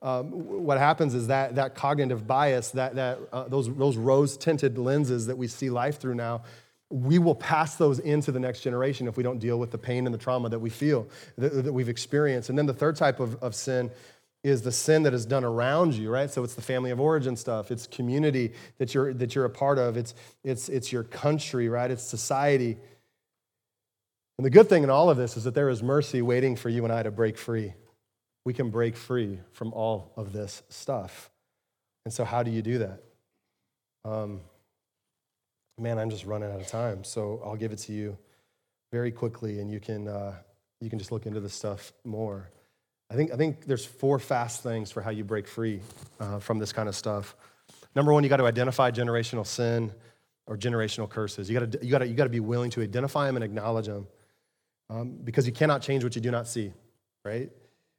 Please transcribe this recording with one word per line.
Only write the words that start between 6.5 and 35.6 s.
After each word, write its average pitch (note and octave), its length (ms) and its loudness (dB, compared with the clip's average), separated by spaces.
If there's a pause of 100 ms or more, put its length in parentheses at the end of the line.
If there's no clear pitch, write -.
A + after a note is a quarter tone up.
we C#3 300 4
will E3 160 6
pass D#3 420 0
those C#3+ 220 4
into D3 320 0
the B2+ 80 -2
next B2+ 220 -4
generation B2+ 460 -2
if A2+ 80 -6
we B2+ 80 0
don't B2 160 -2
deal A#2 180 0
with A#2 140 -2
the A2+ 60 -6
pain B2 280 -2
and B2 80 0
the - 60 -6
trauma B2 300 -2
that A2+ 100 -4
we A2+ 100 -4
feel, C3+ 380 2 (300)
that, C3+ 260 0
that C#3 100 -2
we've B2+ 160 0
experienced. B2+ 600 0
And B2+ 80 0
then D3 80 4
the C#3 80 2
third D3+ 220 2
type C#3+ 240 4
of, A#2 220 -2
of A#2+ 140 -4
sin B2+ 340 -2 (540)
is C#3 180 4
the A#2+ 120 -2
sin D#3 300 4
that C#3 100 6
is A#2 120 -2
done B2+ 200 0
around C3+ 480 2
you, A2 160 -2
right? C3+ 200 0
So C3 140 -2
it's A#2+ 120 -8
the B2 60 -12
family B2+ 300 -2
of B2 80 -2
origin C#3 380 2
stuff. A2 340 -4
It's A#2 160 -6
community B2+ 640 2 (260)
that A#2+ 160 -2
you're, C3+ 200 2
that B2 200 -2
you're C3+ 120 2
a A#2+ 40 0
part C#3 300 2
of. A#2+ 160 2
It's, A#2 180 -4 (300)
it's, C3 240 -4
it's C3 240 -2
your A#2+ 120 -2
country, C3+ 640 0
right? B2 200 0
It's A#2+ 140 -4
society. C3 760 2 (1600)
And C3 80 -2
the C3+ 40 4
good G3 180 12
thing E3+ 160 8
in C#3 60 4
all D3+ 200 8
of D3 60 8
this B2 220 0
is A2 80 -8
that B2 80 -2
there C#3+ 160 4
is A2+ 120 0
mercy C#3 400 2
waiting B2 360 2
for - 100 -8
you A#2 160 0
and A2+ 80 0
I A2+ 120 0
to G#2+ 60 -2
break G#2+ 280 0
free. A2 360 -4 (720)
We B2+ 100 -2
can A#2+ 160 -2
break A#2 280 0
free G#2+ 420 -4 (140)
from A2+ 180 -8
all A2 460 -4
of G2+ 160 -8
this G#2 340 -10
stuff. - 600 -8 (760)
And A2+ 100 -10
so A#2 120 -4
how A#2 180 -2
do A#2 80 -4
you A2+ 100 -2
do A#2+ 180 -2
that? G2 220 -6 (1040)
Um, G#2+ 380 -6 (1400)